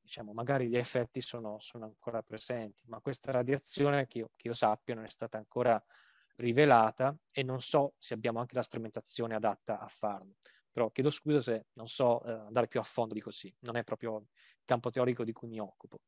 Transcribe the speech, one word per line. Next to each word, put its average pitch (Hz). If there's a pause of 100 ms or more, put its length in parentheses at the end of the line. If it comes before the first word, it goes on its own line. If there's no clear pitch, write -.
diciamo, 107
magari 123
gli 117
effetti 123
sono, 110
sono 113
ancora 110
presenti, 110
ma 113
questa -
radiazione 135
che -
io, 113
che -
io 117
sappia 113
non 113
è 110
stata -
ancora 117 (580)
rivelata 127 (160)
e 139
non 127
so 143
se -
abbiamo 113
anche 123
la 123
strumentazione 113
adatta 104
a 104
farlo. 98 (400)
Però 117
chiedo 135
scusa 147
se 113
non 117
so, 117
eh, 117
andare 113
più 120
a -
fondo 110
di 107
così, -
non 117
è 113
proprio 110
il -
campo 123
teorico 123
di 113
cui -
mi 113
occupo -